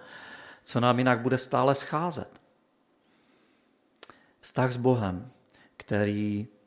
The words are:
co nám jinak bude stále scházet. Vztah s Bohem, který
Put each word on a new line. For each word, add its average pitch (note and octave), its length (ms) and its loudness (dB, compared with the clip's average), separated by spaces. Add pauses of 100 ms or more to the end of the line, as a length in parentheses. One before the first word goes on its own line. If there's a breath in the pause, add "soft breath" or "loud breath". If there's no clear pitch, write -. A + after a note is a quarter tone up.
(640 loud breath)
co - 160 -2
nám A#2+ 180 4
jinak B2+ 220 4
bude B2+ 180 2
stále C3+ 360 2
scházet. D3+ 680 -4 (2000 loud breath)
Vztah B2+ 320 0
s B2 40 -6
Bohem, A#2 540 0 (460 soft breath)
který G#2 720 -2 (180)